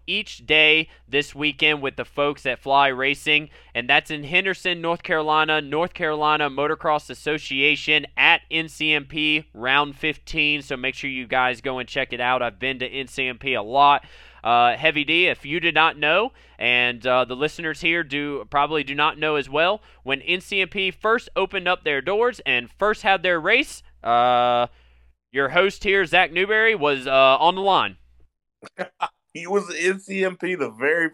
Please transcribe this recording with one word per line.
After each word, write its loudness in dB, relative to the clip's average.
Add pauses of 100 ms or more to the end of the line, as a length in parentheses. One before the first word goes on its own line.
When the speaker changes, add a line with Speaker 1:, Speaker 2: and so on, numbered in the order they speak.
Speaker 1:
each -8
day 4 (200)
this -4
weekend 0
with -6
the -8
folks -4
at -4
Fly 2
Racing. -2 (260)
And -4
that's 2
in -8
Henderson, -2
North -4
Carolina, 0
North -4
Carolina 0
Motocross -2
Association -2
at 4
N -4
C -4
M -2
P -4
Round 0
fifteen. -4
So -8
make -6
sure -8
you -8
guys 0
go -6
and -8
check -6
it -6
out. 0
I've -4
been -6
to -4
N -10
C -6
M -8
P -4
a -2
lot. 4 (380)
Uh, 4
Heavy 0
D, 2
if -2
you -4
did 0
not 2
know, 0 (260)
and, 0
uh, 4
the -8
listeners -6
here 0
do -6
probably 0
do -8
not 0
know 0
as -4
well, 0 (200)
when -4
N -4
C -4
M -2
P -4
first -2
opened -2
up -2
their 0
doors -2
and 0
first 0
had 2
their 0
race, -2 (200)
uh, 2 (600)
your -2
host 0
here, 2
Zach 2
Newberry, 2
was, 0
uh, -2
on 6
the -6
line. 0 (800)
Speaker 2:
<laughs> -8 (480)
He -12
was -2
the -8
N 0
C -4
M -4
P -4
the -4
very -2